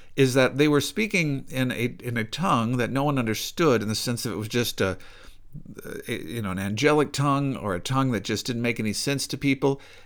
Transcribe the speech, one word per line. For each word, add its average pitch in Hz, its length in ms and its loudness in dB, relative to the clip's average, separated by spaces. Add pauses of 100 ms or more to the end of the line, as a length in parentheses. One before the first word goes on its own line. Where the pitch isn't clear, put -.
(160)
is 135 180 4
that 127 240 4
they 147 100 6
were 147 140 6
speaking 170 680 0
in 127 240 0
a, 113 280 -2
in 117 180 -4
a 110 60 0
tongue 127 540 0
that 113 140 0
no 135 120 0
one 143 160 0
understood, 117 640 2
in 104 40 -4
the 110 60 0
sense 117 300 -4
that 117 80 -4
it 85 60 -6
was 107 100 -6
just 117 340 0
a, 95 160 0 (1080)
a, 123 40 -6
you 110 300 -6
know, 101 80 -4
an 92 80 -4
angelic 135 540 2
tongue 139 440 0
or 92 200 -2
a 87 40 -2
tongue 131 320 2
that 101 120 0
just 107 240 -4
didn't 117 160 -2
make 120 160 -2
any 107 140 -2
sense 139 340 -2
to 131 100 -6
people. 139 420 2 (260)